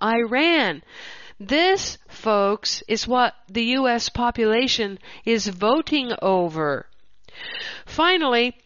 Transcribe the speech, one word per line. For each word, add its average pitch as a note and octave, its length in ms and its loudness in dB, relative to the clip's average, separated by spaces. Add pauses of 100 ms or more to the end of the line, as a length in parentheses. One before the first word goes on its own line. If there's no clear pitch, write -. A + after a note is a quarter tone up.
Iran. A#3 800 2 (560)
This, E4 600 0 (100)
folks, G#3 800 0
is A3 200 -2
what B3 260 2 (140)
the A3+ 160 -2
U B3+ 240 2
S A#3 220 0
population A3+ 880 0 (260)
is A3 240 0
voting A#3+ 640 0 (100)
over. D#3+ 640 0 (960)
Finally, D4 800 2